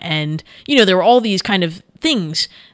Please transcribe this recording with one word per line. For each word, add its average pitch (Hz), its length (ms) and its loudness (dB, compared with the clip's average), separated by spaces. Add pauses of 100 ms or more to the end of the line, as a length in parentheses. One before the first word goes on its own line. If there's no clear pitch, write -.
and, 156 420 -6 (240)
you 294 100 0
know, 233 100 6
there 185 100 2
were 185 60 2
all 240 180 4
these 208 220 -2
kind 196 220 -2
of 165 180 -8 (180)
things, 190 480 -2 (260)